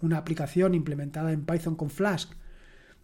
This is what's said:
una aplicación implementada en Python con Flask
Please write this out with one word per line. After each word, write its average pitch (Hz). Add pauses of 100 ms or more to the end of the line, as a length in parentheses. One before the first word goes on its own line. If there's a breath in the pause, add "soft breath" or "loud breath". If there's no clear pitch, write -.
una 165
aplicación 165
implementada 151
en 151
Python 165
con 151
Flask 196 (720 soft breath)